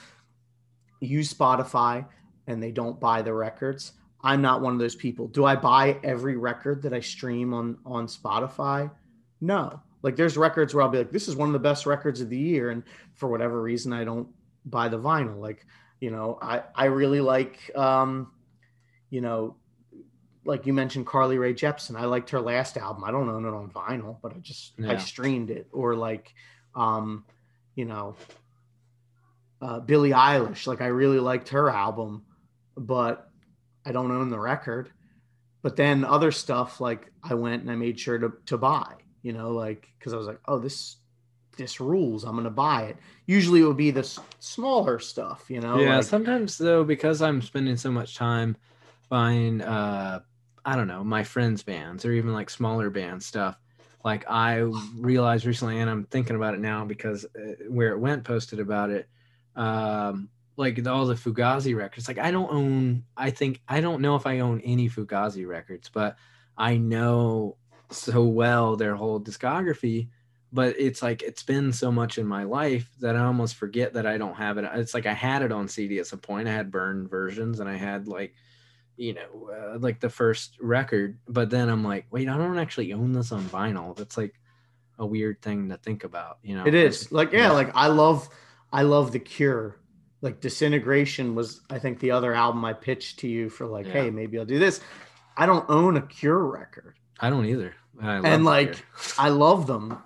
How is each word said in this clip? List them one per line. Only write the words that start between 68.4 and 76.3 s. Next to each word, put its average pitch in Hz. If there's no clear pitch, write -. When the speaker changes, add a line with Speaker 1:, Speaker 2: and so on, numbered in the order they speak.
Speaker 2:
their 104
whole 107
discography. 120
But 127
it's 135
like, 120
it's -
been 139
so 123
much 117
in 113
my 101
life 123
that 117
I 123
almost 120
forget 117
that 113
I 107
don't 98
have 104
it. 104
It's 117
like 113
I 107
had 131
it 123
on 104
C 104
D 101
at 85
some 98
point. 104